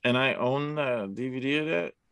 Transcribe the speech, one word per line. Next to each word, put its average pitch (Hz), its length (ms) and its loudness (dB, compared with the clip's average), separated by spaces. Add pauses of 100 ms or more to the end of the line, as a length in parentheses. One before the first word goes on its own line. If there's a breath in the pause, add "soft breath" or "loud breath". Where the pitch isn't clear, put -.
and 123 140 4
I 131 180 4
own 143 400 0
the 120 380 -2
D 123 160 -4
V 127 100 -6
D 139 180 0
of 156 100 -2
that, 170 260 -2 (180)